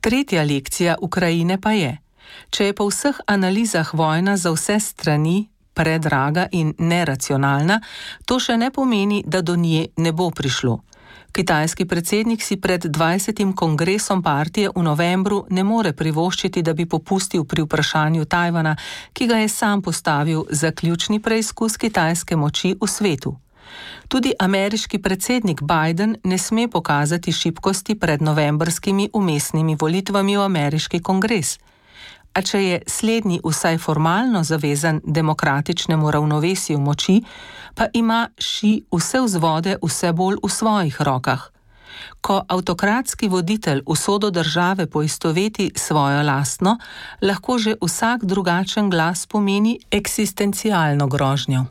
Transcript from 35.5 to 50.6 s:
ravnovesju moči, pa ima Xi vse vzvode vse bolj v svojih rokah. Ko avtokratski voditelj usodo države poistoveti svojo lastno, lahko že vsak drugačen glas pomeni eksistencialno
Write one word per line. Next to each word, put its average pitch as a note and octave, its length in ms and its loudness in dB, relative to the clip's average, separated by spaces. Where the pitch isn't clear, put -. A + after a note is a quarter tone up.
ravnovesju D3+ 720 0
moči, D3 380 4
pa A3+ 160 2
ima A3+ 400 2
Xi - 560 0
vse F#3 320 0
vzvode E3+ 600 0
vse E3+ 300 -2
bolj F#3+ 300 0
v G3+ 80 -2
svojih G3+ 500 0
rokah. C3 440 0
Ko G3 280 0
avtokratski G3+ 800 0
voditelj F3+ 580 0
usodo G3+ 440 0
države F3 560 0
poistoveti E3 880 0
svojo D3 500 2
lastno, D3 520 0
lahko G3 360 0
že G#3+ 200 0
vsak A#3 460 -2
drugačen F#3+ 640 0
glas E3+ 360 0
pomeni G#3 520 0
eksistencialno G3 1160 0